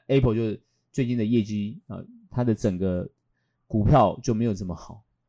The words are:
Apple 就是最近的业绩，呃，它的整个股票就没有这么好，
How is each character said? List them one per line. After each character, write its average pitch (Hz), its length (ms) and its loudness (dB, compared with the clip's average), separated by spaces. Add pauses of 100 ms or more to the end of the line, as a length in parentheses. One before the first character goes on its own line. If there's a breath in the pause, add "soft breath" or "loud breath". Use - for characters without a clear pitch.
Apple 127 260 4
就 113 80 -2
是 107 180 -4 (320)
最 131 140 -2
近 123 100 -2
的 113 80 0
业 113 180 2
绩， 104 440 -6
呃， 92 180 -12 (260)
它 123 140 -4
的 117 100 2
整 98 220 -2
个 92 320 -2 (580)
股 107 180 0
票 107 380 4
就 120 120 0
没 110 100 0
有 117 80 0
这 95 140 -8
么 87 80 -8
好， 110 280 -18 (260)